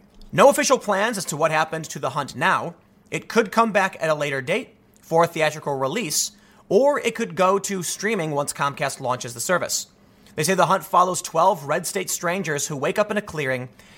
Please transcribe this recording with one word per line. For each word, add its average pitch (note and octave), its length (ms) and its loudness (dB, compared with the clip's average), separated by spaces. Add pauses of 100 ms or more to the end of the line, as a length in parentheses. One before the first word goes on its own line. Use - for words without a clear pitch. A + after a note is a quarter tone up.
(300)
No G3 180 8
official C#4 300 4
plans G#3 400 0
as E3 80 -4
to D#3 100 -6
what D#3 140 2
happened D#3+ 360 0
to - 120 -10
The C#3 120 -4
Hunt C3 260 -6
now. D#3+ 400 0 (340)
It D#3+ 180 -8
could A3 220 0
come A3 220 2
back F#3+ 260 0
at D#3+ 100 -2
a D#3 60 4
later C#3+ 260 -2
date F3 360 -4 (240)
for E3 240 2
a - 20 4
theatrical D#3 480 -2
release, D3 580 -2 (380)
or C4 300 6
it A#3 140 -2
could G3+ 200 -6
go F#3 240 4
to G3 240 -6
streaming F#3 480 -4
once C#3+ 240 -2
Comcast C#3+ 440 -4
launches B2 360 -4
the A2+ 60 -10
service. - 480 -2 (480)
They D3+ 80 0
say F#3 100 2
The F3 120 4
Hunt F3+ 180 2
follows F3+ 360 2
twelve E3 440 0
red D#3 220 -2
state F#3+ 220 -6
strangers E3+ 600 -4
who D3+ 80 -6
wake D#3+ 220 -2
up G#3 120 2
in G#3 80 -2
a G3+ 40 -4
clearing C3 460 -4 (300)